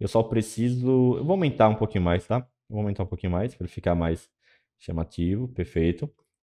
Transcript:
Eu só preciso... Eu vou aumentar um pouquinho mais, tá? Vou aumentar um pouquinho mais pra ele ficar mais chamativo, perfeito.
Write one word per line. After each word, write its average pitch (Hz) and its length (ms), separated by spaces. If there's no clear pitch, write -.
Eu 104 80
só 113 140
preciso... 123 960
Eu - 60
vou 156 80
aumentar 151 360
um 107 60
pouquinho 104 280
mais, 87 240
tá? 123 220
Vou 107 140
aumentar 101 240
um - 20
pouquinho 92 240
mais 95 240
pra 87 120
ele - 60
ficar - 220
mais 82 340
chamativo, 87 720
perfeito. 87 640